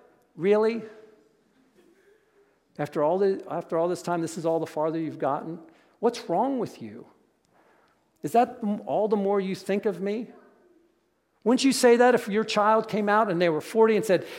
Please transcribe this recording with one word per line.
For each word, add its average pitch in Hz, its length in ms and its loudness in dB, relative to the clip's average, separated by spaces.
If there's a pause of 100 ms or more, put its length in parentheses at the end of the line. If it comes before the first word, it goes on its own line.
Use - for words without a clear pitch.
(380)
Really? 214 440 2 (2000)
After 147 240 -2
all 170 160 2
the, 196 320 0
after 170 260 -4
all 165 100 2
this 175 140 -4
time, 175 200 -4
this 165 160 -6
is 160 80 -6
all 165 140 0
the 160 60 -4
farther 160 320 -4
you've 147 220 -8
gotten? 160 400 -4 (400)
What's 233 300 -2
wrong 247 280 0
with 185 240 -8
you? 113 240 -16 (1160)
Is 156 80 -6
that 240 320 2
m-, 208 240 -4
all 185 200 0
the 208 100 0
more 202 220 0
you 190 140 -4
think 196 320 -4
of 185 160 -4
me? 208 260 -6 (1160)
Wouldn't 247 200 2
you 269 100 4
say 240 240 6
that 247 180 6
if - 120 -2
your 208 160 0
child 214 440 2
came 208 220 -2
out 214 200 2
and 170 120 0
they 170 80 2
were 151 120 -2
forty 220 340 4
and 196 80 0
said, 180 220 2 (140)